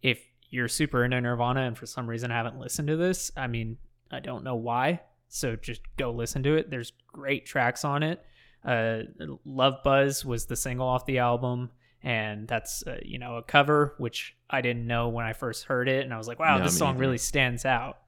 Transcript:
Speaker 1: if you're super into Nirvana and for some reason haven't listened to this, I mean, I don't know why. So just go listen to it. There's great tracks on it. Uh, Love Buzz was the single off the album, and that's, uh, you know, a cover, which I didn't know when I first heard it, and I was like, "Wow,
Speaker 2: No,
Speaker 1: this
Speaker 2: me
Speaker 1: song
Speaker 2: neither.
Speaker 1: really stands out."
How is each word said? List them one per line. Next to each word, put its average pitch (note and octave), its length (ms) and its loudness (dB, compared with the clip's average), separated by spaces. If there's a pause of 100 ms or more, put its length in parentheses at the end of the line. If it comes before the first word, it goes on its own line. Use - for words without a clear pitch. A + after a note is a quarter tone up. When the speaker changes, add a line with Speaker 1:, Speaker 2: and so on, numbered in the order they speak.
Speaker 1:
if B2+ 160 2 (320)
you're B2 180 -2
super C3 360 2
into B2 160 2
Nirvana A#2+ 420 0
and A#2+ 140 -2
for - 100 -16
some A#2+ 220 -8
reason A#2 220 -4
haven't A#2 280 -4
listened C#3 300 -4
to D#3 80 2
this, F3+ 400 0
I C3+ 100 -4
mean, A2+ 320 -4 (320)
I B2+ 100 -8
don't B2+ 240 -10
know B2+ 120 -4
why. B2 440 0 (280)
So A2+ 280 -4
just - 240 -10 (160)
go B2+ 160 -2
listen A#2 320 -4
to D3 100 4
it. D#3 160 0
There's A#2+ 220 -8 (200)
great C#3 340 -4
tracks B2+ 380 0
on C#3+ 180 2
it. D#3+ 200 -2 (420)
Uh, A2+ 360 0 (440)
Love C3 380 2
Buzz C#3 420 4
was A#2+ 220 -4
the - 100 -4
single B2+ 300 -2
off B2+ 200 0
the C3 120 0
album, B2 520 0 (320)
and G#2+ 460 -4
that's, - 380 -4
uh, - 160 -8
you B2+ 160 -10
know, A#2+ 180 -8
a A#2 60 -8
cover, C#3+ 560 6
which - 380 -6 (120)
I C3+ 120 0
didn't A#2+ 260 0
know A#2+ 220 2
when A#2 180 -2
I A2 60 -2
first A#2 320 -6
heard B2+ 240 2
it, C3+ 160 4
and B2+ 100 -6
I A2+ 40 -6
was A2 100 -8
like, A#2+ 100 -8
"Wow, D#3 200 6
Speaker 2:
No, - 60 4
Speaker 1:
this F3 100 4
Speaker 2:
me - 40 2
Speaker 1:
song C#3+ 160 4
Speaker 2:
neither. B2+ 60 -2
Speaker 1:
really C3 180 2
stands B2 460 2
out." C3 440 0